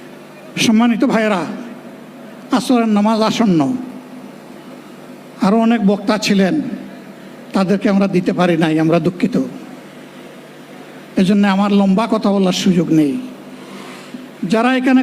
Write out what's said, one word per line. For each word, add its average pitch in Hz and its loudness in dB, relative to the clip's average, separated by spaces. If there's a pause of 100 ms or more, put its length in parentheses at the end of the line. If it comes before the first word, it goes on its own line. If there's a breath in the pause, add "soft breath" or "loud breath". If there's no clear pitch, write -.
(640)
সম্মানিত 233 2 (100)
ভাইয়েরা, 214 0 (1120)
আসরের 240 2
নামাজ 214 2
আসন্ন, 208 2 (1900)
আরও 196 2 (100)
অনেক 233 2
বক্তা 202 0 (120)
ছিলেন, 196 2 (1000)
তাদেরকে 196 0
আমরা 196 4 (100)
দিতে 180 0
পারি 180 2
নাই, 156 2 (100)
আমরা 160 4
দুঃখিত। 185 -2 (1800)
এজন্য 202 4 (120)
আমার 202 2 (100)
লম্বা 196 4 (100)
কথা 214 2
বলার 190 2
সুযোগ 175 2 (120)
নেই। 143 2 (1400 loud breath)
যারা 233 2
এখানে 254 4